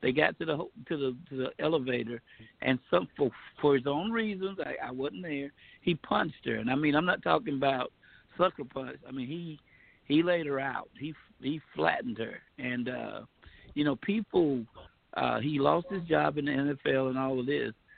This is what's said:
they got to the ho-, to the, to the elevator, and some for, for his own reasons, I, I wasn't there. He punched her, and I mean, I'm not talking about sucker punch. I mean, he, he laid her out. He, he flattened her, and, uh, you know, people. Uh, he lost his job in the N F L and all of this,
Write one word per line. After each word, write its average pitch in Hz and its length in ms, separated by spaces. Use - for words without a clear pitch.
they 131 100
got 151 260
to - 80
the 156 120
ho-, 170 140
to 165 80
the, 131 180
to 135 80
the 131 260
elevator, 123 580
and 131 160
some 175 240
for, 135 160
for 143 140
his 127 120
own 160 240
reasons, 196 480
I, 143 300
I - 20
wasn't 139 320
there. 143 260
He 175 140
punched 202 480
her, 120 120
and 110 140
I 131 60
mean, 147 180
I'm 156 120
not 185 180
talking 151 300
about 135 400
sucker 175 280
punch. 131 320
I 131 40
mean, 131 160
he, 160 300
he 147 160
laid 170 240
her 139 140
out. 135 300
He, 156 140
he 143 200
flattened 147 440
her, 113 180
and, 123 300
uh, 110 320
you 147 100
know, 143 100
people. 170 720
Uh, 120 240
he 147 180
lost 156 320
his 190 140
job 151 340
in 143 80
the 147 60
N 139 180
F 139 240
L 135 140
and 131 100
all 135 220
of 123 60
this, 131 260